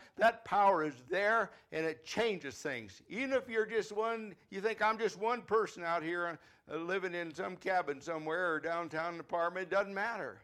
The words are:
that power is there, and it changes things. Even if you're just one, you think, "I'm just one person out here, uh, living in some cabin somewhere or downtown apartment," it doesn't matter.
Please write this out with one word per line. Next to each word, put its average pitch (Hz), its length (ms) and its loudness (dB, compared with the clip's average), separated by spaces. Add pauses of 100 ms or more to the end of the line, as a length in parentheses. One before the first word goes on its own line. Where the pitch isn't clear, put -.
(160)
that 226 300 4
power 196 400 6
is 127 240 -6
there, 202 420 2 (220)
and 160 120 0
it 160 200 -4
changes 190 540 -2
things. 117 500 -6
Even 262 240 -2
if 254 160 0
you're 220 160 2
just 208 260 -2
one, 220 420 -2 (160)
you 190 120 -6
think, 214 200 0
"I'm 220 160 4
just 214 220 0
one 226 220 0
person 196 420 0
out 170 200 0
here, 170 360 -2 (320)
uh, 151 60 -4
living 180 360 -2
in 170 220 -6
some 185 220 -6
cabin 170 420 0
somewhere 160 540 -2
or 151 80 0
downtown 165 580 -4
apartment," 170 480 -2
it 170 80 0
doesn't 196 180 2
matter. 196 500 -6